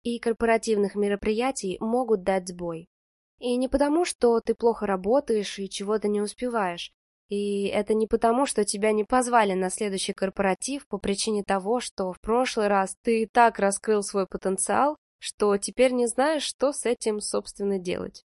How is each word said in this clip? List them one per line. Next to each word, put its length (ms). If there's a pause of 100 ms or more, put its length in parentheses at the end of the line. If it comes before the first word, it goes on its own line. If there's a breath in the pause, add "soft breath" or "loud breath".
и 160
корпоративных 800
мероприятий 840
могут 440
дать 220
сбой. 440 (480)
И 180
не 120
потому, 360
что 360
ты 140
плохо 320
работаешь 720
и 120
чего-то 380
не 120
успеваешь. 720 (380)
И 380
это 260
не 120
потому, 380
что 220
тебя 260
не 100
позвали 520
на 160
следующий 420
корпоратив 760
по 120
причине 440
того, 380
что 320
в 80
прошлый 480
раз 340
ты 200
и 40
так 320
раскрыл 440
свой 240
потенциал, 720 (200)
что 380
теперь 360
не 140
знаешь, 360
что 300
с 120
этим, 360
собственно, 580
делать. 460 (160)